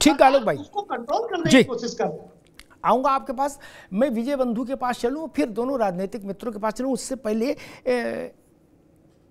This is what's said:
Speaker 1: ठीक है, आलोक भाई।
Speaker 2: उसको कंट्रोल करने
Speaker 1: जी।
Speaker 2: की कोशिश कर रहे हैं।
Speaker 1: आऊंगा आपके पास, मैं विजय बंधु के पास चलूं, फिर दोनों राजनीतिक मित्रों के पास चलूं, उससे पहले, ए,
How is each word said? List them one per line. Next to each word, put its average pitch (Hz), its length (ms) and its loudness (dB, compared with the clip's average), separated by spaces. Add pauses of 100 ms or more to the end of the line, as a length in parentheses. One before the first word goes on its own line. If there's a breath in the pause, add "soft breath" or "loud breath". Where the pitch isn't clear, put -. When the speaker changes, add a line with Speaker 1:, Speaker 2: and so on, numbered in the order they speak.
Speaker 1:
ठीक 285 200 6
है, 285 60 8
आलोक 269 160 4
भाई। 170 140 -2
Speaker 2:
उसको 403 260 -8
कंट्रोल 311 460 -4
करने 339 220 -2
Speaker 1:
जी। 269 80 10
Speaker 2:
की 220 60 10
कोशिश 240 300 -6
कर 208 100 -4
रहे 170 140 -4
हैं। - 140 -20 (520)
Speaker 1:
आऊंगा 247 260 4
आपके 269 220 0
पास, 262 280 -4 (320 loud breath)
मैं 247 180 2
विजय 240 260 -2
बंधु 254 280 0
के 254 100 -6
पास 247 260 -4
चलूं, 277 280 -2
फिर 294 200 0
दोनों 240 300 -2
राजनीतिक 196 460 -2
मित्रों 196 280 -8
के 208 60 -10
पास 214 140 -2
चलूं, 262 200 -4
उससे 262 240 -4
पहले, 226 400 -2 (300 loud breath)
ए, 233 480 -2 (960)